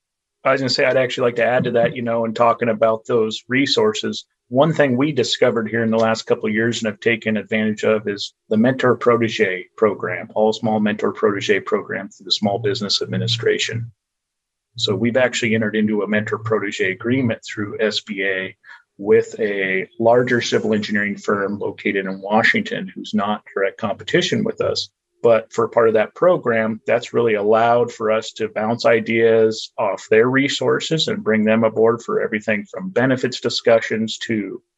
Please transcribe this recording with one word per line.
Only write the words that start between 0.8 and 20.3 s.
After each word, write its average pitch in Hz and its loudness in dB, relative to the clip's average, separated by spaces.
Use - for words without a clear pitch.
I'd 127 2
actually 127 0
like 117 -4
to 113 2
add 123 2
to 123 -2
that, 120 2
you 123 -8
know, 117 -2
in 110 -4
talking 117 2
about 110 0
those 110 0
resources, 113 0
one 151 2
thing 135 2
we 147 2
discovered 117 0
here 113 -2
in 110 0
the 110 2
last 110 0
couple 117 -2
of 107 -2
years 113 -2
and 107 -2
have - -14
taken 110 0
advantage 107 -2
of 110 0
is 101 -8
the 110 2
mentor 127 4
protege 110 0
program, 92 -2
all 110 2
small 107 0
mentor 104 0
protege 101 0
program 101 -6
through - -20
the 92 -6
Small 101 0
Business 101 -2
Administration. 107 -2
So 117 -2
we've 117 0
actually 120 0
entered 107 0
into 107 0
a 95 -4
mentor 107 -2
protege 104 -2
agreement 120 -2
through 104 -8
S 107 -2
B 98 -8
A 95 -4
with 110 2
a 95 -2
larger 120 2